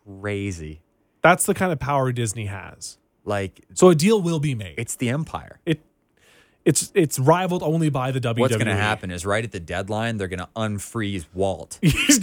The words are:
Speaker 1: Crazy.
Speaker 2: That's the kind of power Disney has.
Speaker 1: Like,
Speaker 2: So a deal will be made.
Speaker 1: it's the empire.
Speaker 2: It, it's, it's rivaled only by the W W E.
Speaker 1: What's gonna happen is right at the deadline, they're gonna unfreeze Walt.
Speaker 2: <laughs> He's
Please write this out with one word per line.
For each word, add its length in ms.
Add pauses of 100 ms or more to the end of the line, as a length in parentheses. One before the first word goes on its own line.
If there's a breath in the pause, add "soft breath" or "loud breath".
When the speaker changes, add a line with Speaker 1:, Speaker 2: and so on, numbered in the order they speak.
Speaker 1:
Crazy. 720 (420)
Speaker 2:
That's 240
the 80
kind 180
of 60
power 340
Disney 340
has. 520 (260)
Speaker 1:
Like, 400 (100)
Speaker 2:
So 140
a 60
deal 260
will 200
be 140
made. 240
Speaker 1:
it's 180
the 140
empire. 540
Speaker 2:
It, 160 (840 soft breath)
it's, 300
it's 240
rivaled 440
only 260
by 220
the 100
W 140
W 60
E. 20
Speaker 1:
What's 220
gonna 120
happen 340
is 160
right 180
at 80
the 80
deadline, 560
they're 120
gonna 280
unfreeze 760
Walt. 440
Speaker 2:
<laughs> 40
He's 400